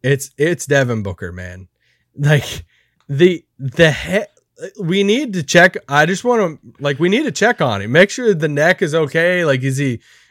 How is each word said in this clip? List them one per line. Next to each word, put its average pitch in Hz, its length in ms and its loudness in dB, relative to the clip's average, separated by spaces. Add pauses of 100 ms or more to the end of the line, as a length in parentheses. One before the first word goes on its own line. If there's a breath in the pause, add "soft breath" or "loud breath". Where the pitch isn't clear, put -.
it's, 139 360 -2
it's 160 280 -2
Devin 123 360 0
Booker, 92 300 -10
man. 90 360 -16 (480)
Like, 147 480 0 (440)
the, 165 360 2 (140)
the 147 340 2
he-, - 880 -8
we 190 220 0
need 226 320 0
to 175 80 -2
check. 180 340 4 (120)
I 147 180 2
just 180 180 -4
wanna, 214 340 0 (200)
like, 139 200 -4
we 170 100 2
need 233 160 2
to 226 80 -4
check 226 280 0
on 110 220 0
him. 107 100 -6
Make 180 180 6
sure 240 220 0
the 160 160 0
neck 151 320 0
is 156 140 -2
okay. 165 500 0
Like, 135 180 0
is 135 140 -2
he, 131 240 -4 (300 soft breath)